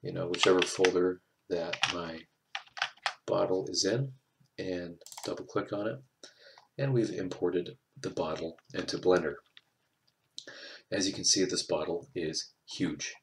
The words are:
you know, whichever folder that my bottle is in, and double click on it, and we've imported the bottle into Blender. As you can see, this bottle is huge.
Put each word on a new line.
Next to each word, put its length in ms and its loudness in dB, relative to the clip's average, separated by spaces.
you 120 -6
know, 140 -2
whichever 340 6
folder 600 4
that 280 -2
my 280 -6
bottle 420 2
is 160 0
in, 280 2
and 400 -4
double 200 -6
click 280 -4
on 140 -2
it, 100 -4
and 160 2
we've 180 4
imported 680 -2
the 80 -4
bottle 480 -4
into 240 -4
Blender. 380 4
As 140 0
you 80 -2
can 120 -6
see, 180 6
this 200 0
bottle 520 -2
is 360 -4
huge. 580 -4